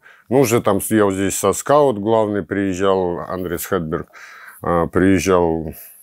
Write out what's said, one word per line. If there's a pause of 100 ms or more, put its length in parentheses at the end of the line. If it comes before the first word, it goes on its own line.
(300)
Ну,
уже
там
с-,
я
вот
здесь
со
скаут
главный
приезжал,
Андрес
Хедберг, (540)
а,
приезжал (300)